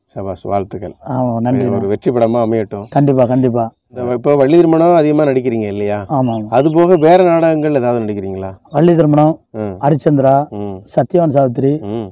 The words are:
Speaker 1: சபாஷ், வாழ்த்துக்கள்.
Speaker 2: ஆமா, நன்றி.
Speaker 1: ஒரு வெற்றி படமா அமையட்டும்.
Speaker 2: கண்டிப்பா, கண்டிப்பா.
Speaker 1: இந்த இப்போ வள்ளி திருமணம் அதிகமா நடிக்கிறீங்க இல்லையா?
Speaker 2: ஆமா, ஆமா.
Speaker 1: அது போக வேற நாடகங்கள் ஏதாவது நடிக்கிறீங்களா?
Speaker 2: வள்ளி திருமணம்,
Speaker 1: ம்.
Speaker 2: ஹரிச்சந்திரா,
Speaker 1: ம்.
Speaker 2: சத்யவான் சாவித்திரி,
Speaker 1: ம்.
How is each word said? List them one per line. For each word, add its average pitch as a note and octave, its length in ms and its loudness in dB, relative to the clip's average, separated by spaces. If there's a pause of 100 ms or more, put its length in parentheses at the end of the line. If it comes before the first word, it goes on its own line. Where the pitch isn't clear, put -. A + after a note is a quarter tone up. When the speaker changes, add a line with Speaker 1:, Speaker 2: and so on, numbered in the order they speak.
Speaker 1:
சபாஷ், G2 360 -10
வாழ்த்துக்கள். G2 540 -6 (140)
Speaker 2:
ஆமா, B2 300 -4
நன்றி. B2+ 260 -2
Speaker 1:
ஒரு A#2 220 -2
வெற்றி G#2+ 240 -4
படமா A#2+ 300 0
அமையட்டும். A2 480 -4
Speaker 2:
கண்டிப்பா, C#3 360 2
கண்டிப்பா. A#2+ 480 0 (140)
Speaker 1:
இந்த B2 260 -6
இப்போ C#3+ 220 0
வள்ளி C#3+ 200 2
திருமணம் E3 400 4
அதிகமா D3+ 280 2
நடிக்கிறீங்க B2 440 -2
இல்லையா? G2+ 420 -6
Speaker 2:
ஆமா, C3 180 0
ஆமா. A2+ 220 -4
Speaker 1:
அது C3+ 220 2
போக E3+ 240 4
வேற E3+ 280 4
நாடகங்கள் D#3+ 520 0
ஏதாவது A#2+ 300 0
நடிக்கிறீங்களா? F#2+ 500 -8 (140)
Speaker 2:
வள்ளி E3 260 2
திருமணம், D3+ 440 2 (120)
Speaker 1:
ம். G#2 280 -8
Speaker 2:
ஹரிச்சந்திரா, C#3 680 2
Speaker 1:
ம். G2+ 340 -10
Speaker 2:
சத்யவான் E3 440 -2
சாவித்திரி, C3+ 540 0
Speaker 1:
ம். G#2+ 300 -8